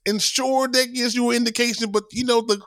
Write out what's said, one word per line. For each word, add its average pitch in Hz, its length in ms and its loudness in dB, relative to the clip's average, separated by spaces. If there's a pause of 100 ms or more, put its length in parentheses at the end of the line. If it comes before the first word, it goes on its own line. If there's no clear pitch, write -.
And 202 160 0
sure, 262 460 0
that 247 260 0
gives 240 220 -2
you 240 140 2
an 240 60 2
indication, 226 540 0
but, 208 220 -2
you 240 120 -4
know, 240 160 4
the, 214 260 -2